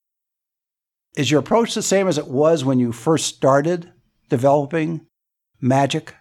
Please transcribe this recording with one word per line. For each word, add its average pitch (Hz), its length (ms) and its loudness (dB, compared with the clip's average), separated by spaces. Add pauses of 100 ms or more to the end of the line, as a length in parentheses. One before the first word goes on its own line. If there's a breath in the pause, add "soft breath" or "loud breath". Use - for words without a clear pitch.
(1160)
is 135 140 -2
your 147 80 2
approach 220 340 0
the 220 80 -4
same 190 260 0
as 147 100 -2
it - 100 -6
was 151 380 2
when 131 140 2
you 120 120 0
first 160 360 -2
started 147 640 0 (380)
developing 147 760 0 (560)
magic 135 600 0